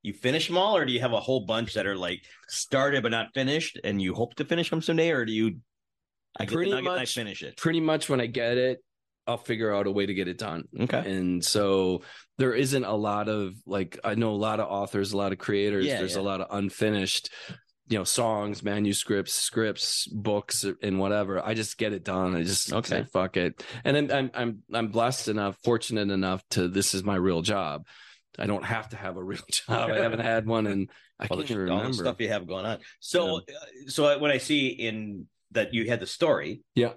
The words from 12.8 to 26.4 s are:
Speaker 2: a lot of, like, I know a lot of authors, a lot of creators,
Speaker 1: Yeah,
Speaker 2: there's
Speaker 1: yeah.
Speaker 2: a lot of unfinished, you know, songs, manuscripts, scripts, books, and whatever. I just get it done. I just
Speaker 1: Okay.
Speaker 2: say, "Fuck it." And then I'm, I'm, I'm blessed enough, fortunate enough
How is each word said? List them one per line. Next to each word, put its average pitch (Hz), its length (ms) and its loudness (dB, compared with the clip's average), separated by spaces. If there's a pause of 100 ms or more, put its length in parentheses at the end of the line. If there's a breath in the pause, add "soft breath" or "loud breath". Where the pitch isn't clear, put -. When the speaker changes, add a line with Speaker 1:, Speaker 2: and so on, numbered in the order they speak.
Speaker 2:
a 104 100 0
lot 104 360 0
of, 101 240 -2 (100)
like, 95 400 -4
I 107 120 0
know 110 160 2
a 104 40 0
lot 107 240 0
of 104 100 0
authors, 98 420 -2
a 101 40 -2
lot 98 160 0
of 95 60 -4
creators, 101 480 2
Speaker 1:
Yeah, 123 100 0
Speaker 2:
there's 95 200 -2
Speaker 1:
yeah. 98 40 0
Speaker 2:
a - 20 -2
lot 98 200 -2
of 92 80 -6
unfinished, 101 800 0 (580 loud breath)
you 113 80 2
know, 95 80 0
songs, 104 580 0
manuscripts, 101 680 0
scripts, - 760 -2
books, 104 580 -2 (160)
and 98 160 0
whatever. 98 440 0
I 107 120 -2
just 110 240 -4
get 107 160 0
it 90 100 -8
done. 92 320 0
I 85 60 2
just 87 280 0
Speaker 1:
Okay. - 180 0
Speaker 2:
say, 90 160 0 (100)
"Fuck 92 240 2
it." 87 260 -2 (180 loud breath)
And 139 140 4
then 147 160 2
I'm, 135 220 0
I'm, 120 240 -4 (160)
I'm 113 140 0
blessed 117 400 0
enough, 104 360 0
fortunate 113 460 2
enough 95 400 0